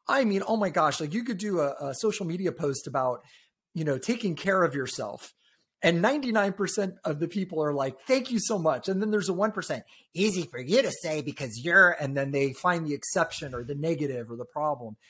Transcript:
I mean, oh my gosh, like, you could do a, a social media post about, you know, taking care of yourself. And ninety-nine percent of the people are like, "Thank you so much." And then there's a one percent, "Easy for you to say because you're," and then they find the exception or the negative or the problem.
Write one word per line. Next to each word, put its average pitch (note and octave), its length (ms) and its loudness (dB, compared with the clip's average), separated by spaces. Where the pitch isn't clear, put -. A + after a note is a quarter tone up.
I C4+ 180 4
mean, G3 220 2
oh A3 100 2
my G3+ 140 0
gosh, D3+ 300 2
like, D3+ 120 -4
you A#3 120 -2
could A#3 140 -4
do G3 200 -2
a, C#3 160 2
a C#3 60 -4
social G#3 300 -2
media F3 280 -2
post C#3 340 -2
about, B2+ 380 0
you D#3+ 80 -2
know, C#3+ 160 0
taking G#3 380 -2
care F#3+ 260 2
of C#3+ 140 2
yourself. A#2+ 580 -6
And E3+ 180 4
ninety-nine A3+ 520 2
percent G3 420 -2
of D3 140 -2
the D#3+ 100 -2
people F3+ 320 -4
are D3 140 2
like, C3+ 320 -2
"Thank C4 240 2
you A#3 80 0
so G#3 200 0
much." D#3 300 2
And F#3+ 140 0
then G#3+ 80 0
there's G3+ 180 0
a F#3 60 0
one G#3 160 2
percent, D#3+ 340 -6
"Easy F#3 280 0
for B2+ 180 -8
you F3 220 4
to F#3 100 0
say D#3 180 -2
because B2 440 -6
you're," F3 260 8
and C#3 260 -2
then C#3 140 -2
they C#3 220 2
find E3+ 340 0
the D3 80 -2
exception D3 600 -2
or A#2+ 100 -6
the C#3 100 -6
negative C#3 560 -2
or A#2 60 -10
the A#2+ 80 -8
problem. B2+ 520 -4